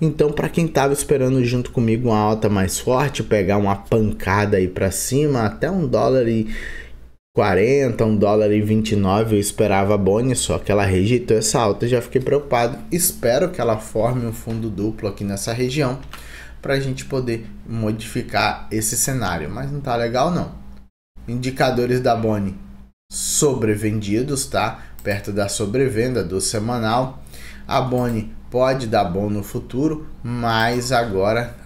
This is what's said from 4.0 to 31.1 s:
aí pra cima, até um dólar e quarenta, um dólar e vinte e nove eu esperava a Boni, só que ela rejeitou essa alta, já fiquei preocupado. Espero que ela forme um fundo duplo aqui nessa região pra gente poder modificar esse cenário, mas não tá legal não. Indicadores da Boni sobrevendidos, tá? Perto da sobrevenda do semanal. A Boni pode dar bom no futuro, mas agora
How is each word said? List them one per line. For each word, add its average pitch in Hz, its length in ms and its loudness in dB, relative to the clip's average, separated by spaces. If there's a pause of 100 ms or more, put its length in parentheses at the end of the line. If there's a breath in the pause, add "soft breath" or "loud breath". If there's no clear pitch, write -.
aí 92 100 2
pra 95 220 0
cima, 135 540 0
até 123 260 -2
um 180 160 0
dólar 123 400 2
e 110 260 0 (840 loud breath)
quarenta, 113 680 4
um 110 120 4
dólar 104 340 4
e 107 100 4
vinte 110 320 2
e 101 40 2
nove 104 400 2
eu 101 40 4
esperava 101 540 2
a 101 40 2
Boni, 107 360 2
só - 240 -2
que - 140 -2
ela 101 120 4
rejeitou 107 520 2
essa 113 240 2
alta, 104 260 2
já 120 160 2
fiquei - 180 -2
preocupado. 127 580 0 (120)
Espero 165 600 0
que - 100 -8
ela 117 160 2
forme 117 500 -2
um 110 60 -4
fundo 113 360 -6
duplo 107 400 -4
aqui 98 140 -6
nessa 101 300 -4
região 127 480 -2 (600 loud breath)
pra 139 200 0
gente 135 240 -4
poder 120 420 -4 (180)
modificar 110 1080 -2
esse 110 240 -2
cenário, 92 520 -2
mas 127 220 -6
não 143 100 -6
tá 127 140 -2
legal 120 380 0
não. 104 180 -2 (800)
Indicadores 123 720 0
da 123 160 4
Boni 104 400 0 (560)
sobrevendidos, 110 1300 0
tá? 104 360 -2 (220 loud breath)
Perto 101 260 -4
da 98 180 0
sobrevenda 113 760 0
do 92 160 -2
semanal. 113 800 -2 (440 loud breath)
A 131 140 0
Boni 120 540 -2 (160)
pode 127 380 0
dar 107 160 4
bom 98 260 -2
no 101 140 -2
futuro, 151 640 -4 (120)
mas 120 720 0
agora 113 640 2 (120)